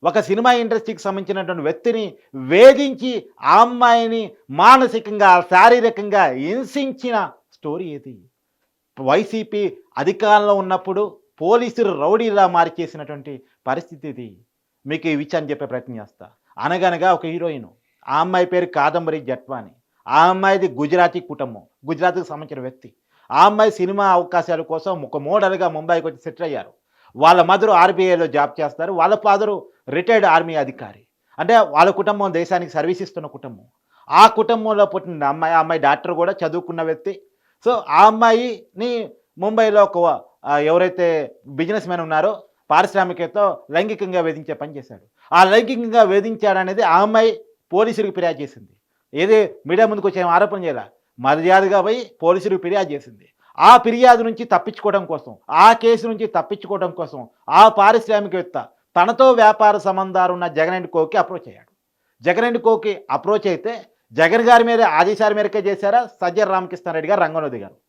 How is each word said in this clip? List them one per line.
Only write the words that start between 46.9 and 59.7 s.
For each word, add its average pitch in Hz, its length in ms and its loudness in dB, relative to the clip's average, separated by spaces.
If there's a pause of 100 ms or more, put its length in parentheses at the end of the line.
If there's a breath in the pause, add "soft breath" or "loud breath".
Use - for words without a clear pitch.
అమ్మాయి 220 400 0 (320)
పోలీసులకు 208 400 -2
ఫిర్యాదు 170 300 -6
చేసింది. 110 300 -20 (420)
ఏది 196 400 2 (120)
మీడియా 190 200 2
ముందుకు 208 220 -4
వచ్చి 185 120 -6
ఏం 180 60 -2
ఆరోపణ 185 360 0
చేయాల, 131 220 -8 (360)
మర్యాదగా 185 600 2
పోయి 220 280 -4 (120)
పోలీసులకు 180 400 0
ఫిర్యాదు 180 300 -4
చేసింది. 123 360 -16 (300 soft breath)
ఆ 202 180 10
ఫిర్యాదు 240 460 4
నుంచి 226 220 -6
తప్పించుకోవడం 196 600 -4
కోసం, 135 300 -12 (140)
ఆ 185 220 8
కేసు 226 340 0
నుంచి 220 200 -8
తప్పించుకోవడం 190 640 -6
కోసం 143 380 -14 (200)
ఆ 190 200 8
పారిశ్రామికవేత్త 202 1000 0 (360)
తనతో 233 300 4
వ్యాపార 214 460 4